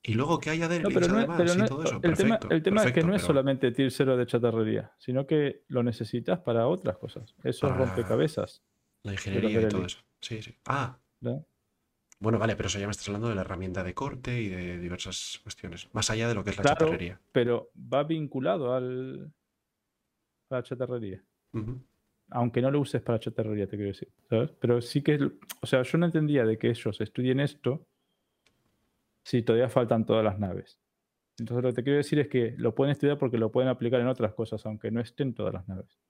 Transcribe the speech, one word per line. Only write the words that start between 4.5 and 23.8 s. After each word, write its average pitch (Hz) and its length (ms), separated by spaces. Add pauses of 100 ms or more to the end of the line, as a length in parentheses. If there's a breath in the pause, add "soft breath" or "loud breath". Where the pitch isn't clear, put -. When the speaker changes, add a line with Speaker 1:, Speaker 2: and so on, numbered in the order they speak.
Speaker 2:
sino 131 300
que 147 400
lo 127 160
necesitas 120 560
para 117 280
otras 185 300
cosas. - 460
Eso 127 240
es 131 60
Speaker 1:
Para - 40
Speaker 2:
rompecabezas 120 880 (400)
Speaker 1:
la 101 80
Speaker 2:
de 95 60
los - 100
Speaker 1:
ingeniería 98 220
y 107 40
todo 110 120 (160)
Speaker 2:
derelicts. 90 160
Speaker 1:
eso. - 60 (160)
Sí, 110 220
sí. - 240
Ah. 127 320 (220)
Speaker 2:
¿No? 127 260 (760)
Speaker 1:
Bueno, 110 180
vale, 107 180
pero 101 120
eso 98 100
ya 98 80
me 104 60
estás - 180
hablando 107 200
de 110 40
la 95 80
herramienta 92 420
de 90 120
corte 127 480
y 101 60
de 90 280
diversas 87 640
cuestiones. - 500
Más 107 200
allá 113 160
de 117 80
lo 95 80
que 101 80
es - 60
la 101 40
Speaker 2:
Claro, 143 240
Speaker 1:
chatarrería. 92 340 (120)
Speaker 2:
pero 120 440
va 131 280
vinculado 151 720
al, 127 560 (1200)
a 127 40
la 123 80
chatarrería. 117 600 (300)
Speaker 1:
Ujú. 120 280 (480)
Speaker 2:
Aunque 120 320
no 131 80
lo 143 100
uses 135 220
para 117 180
chatarrería, 107 460
te 101 100
quiero 101 160